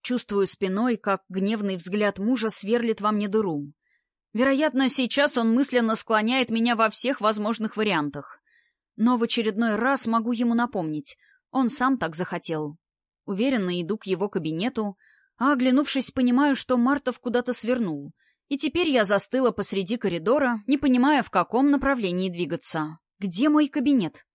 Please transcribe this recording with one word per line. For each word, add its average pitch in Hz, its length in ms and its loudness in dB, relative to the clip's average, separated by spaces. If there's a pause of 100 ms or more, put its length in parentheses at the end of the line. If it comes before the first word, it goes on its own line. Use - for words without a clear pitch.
Чувствую 202 460 -2
спиной, 208 500 -2
как 196 320 -4
гневный 196 480 -2
взгляд 202 420 -2
мужа 226 300 -2
сверлит 220 540 -2
во 214 100 0
мне 208 160 -2
дыру. 170 460 -2 (580)
Вероятно, 269 560 2
сейчас 269 480 0
он 226 160 2
мысленно 240 440 2
склоняет 233 540 0
меня 226 260 0
во 220 120 2
всех 247 320 -2
возможных 214 560 -2
вариантах. 151 640 -2 (560)
Но 240 200 4
в 226 80 2
очередной 220 500 0
раз 247 320 0
могу 226 260 0
ему 233 220 0
напомнить. 170 600 -4 (340)
Он 254 180 0
сам 254 300 0
так 160 160 -4
захотел. 160 600 -4 (480)
Уверенно 196 560 -2
иду 180 180 -6
к - 80 -14
его 190 220 -2
кабинету, 196 680 -4 (400)
а, 269 160 2
оглянувшись, 262 600 0
понимаю, 262 420 2
что 247 220 -2
Мартов 254 420 0
куда-то 247 340 -2
свернул. 190 600 -2 (360)
И 277 80 -2
теперь 320 320 0
я 247 160 4
застыла 220 460 2
посреди 196 460 -4
коридора, 220 720 0
не 277 120 2
понимая, 269 440 4
в - 80 -6
каком 233 400 2
направлении 233 600 0
двигаться. 160 680 -4 (200)
Где 196 300 0
мой 302 200 4
кабинет? 247 680 0